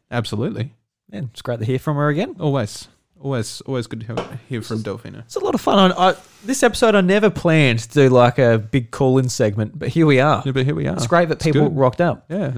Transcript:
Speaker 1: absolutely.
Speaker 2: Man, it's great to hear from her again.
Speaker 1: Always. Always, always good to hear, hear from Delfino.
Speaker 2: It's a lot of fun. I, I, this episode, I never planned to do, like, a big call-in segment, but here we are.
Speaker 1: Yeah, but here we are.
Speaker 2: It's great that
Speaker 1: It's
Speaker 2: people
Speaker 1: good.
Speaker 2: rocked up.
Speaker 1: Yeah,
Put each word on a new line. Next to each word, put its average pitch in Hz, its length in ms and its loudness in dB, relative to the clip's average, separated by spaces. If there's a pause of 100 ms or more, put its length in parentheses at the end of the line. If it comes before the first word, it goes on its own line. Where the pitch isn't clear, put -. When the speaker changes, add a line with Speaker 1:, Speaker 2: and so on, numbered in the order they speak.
Speaker 1:
absolutely. 120 640 -6 (380)
Speaker 2:
Man, 180 200 -10
it's - 120 -20
great 120 160 -6
to 110 60 -4
hear 127 140 -2
from 151 180 -4
her 143 120 0
again. 208 300 -4
Speaker 1:
Always. 139 480 -4 (320)
Always, 135 420 -8
always 127 260 -8
good 110 140 -12
to 110 40 -12
hear, 113 420 -12
hear 117 140 -8
from 110 220 -6
Delfino. - 380 -10
Speaker 2:
It's - 140 -20
a 403 40 -4
lot 392 160 -2
of - 60 -4
fun. 196 300 4
I, 180 180 2
I, 175 60 0 (300)
this 269 160 -2
episode, 226 320 2
I 202 80 4
never 196 300 4
planned 147 480 2
to - 100 -12
do, 139 200 4
like, 123 280 6
a 117 220 4
big 113 320 -4
call-in 131 360 2
segment, 107 520 -2
but - 100 -6
here 160 160 2
we 143 140 6
are. 143 260 2
Speaker 1:
Yeah, 135 60 -2
but 131 140 0
here 147 100 -2
we - 100 -4
are. 135 80 -4
Speaker 2:
It's 117 140 -4
great 170 220 2
that 147 80 -2
Speaker 1:
It's - 80 -8
Speaker 2:
people 147 220 2
Speaker 1:
good. 156 80 -2
Speaker 2:
rocked 131 240 2
up. 170 300 -2
Speaker 1:
Yeah, 160 280 -6